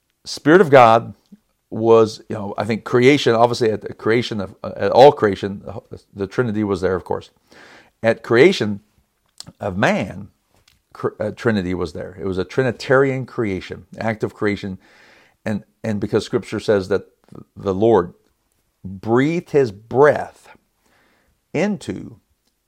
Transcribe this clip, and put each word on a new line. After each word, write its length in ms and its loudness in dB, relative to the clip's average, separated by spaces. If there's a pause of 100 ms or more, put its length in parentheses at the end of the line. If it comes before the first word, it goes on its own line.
(260)
Spirit 360 4
of 100 0
God 420 6 (560)
was, 580 2
you 80 -8
know, 220 -10
I 80 -6
think 200 -6
creation, 500 4
obviously 340 2
at 120 -4
the 120 -12
creation 480 -2
of, 220 -12
uh, 120 -10
at 160 -2
all 200 10
creation, 480 -2
the, 420 -16 (100)
the 140 -8
Trinity 380 -2
was 180 -2
there, 140 0
of 80 -8
course. 260 -8 (720)
At 220 -2
creation 560 2 (800)
of 180 -8
man, 520 -4 (640)
cr-, 160 -6 (100)
uh, 120 -4
Trinity 420 -4
was 180 -6
there. 260 -14
It 80 -10
was 120 -4
a 80 -4
Trinitarian 800 -2
creation, 600 -8 (100)
act 260 -6
of 100 -6
creation. 440 -6 (640)
And, 220 -6 (180)
and 160 -6
because 240 -2
Scripture 380 -6
says 260 0
that 220 -4 (480)
the 160 -4
Lord 400 2 (720)
breathed 640 -4
his 240 -2
breath 800 0 (1000)
into 680 -6 (460)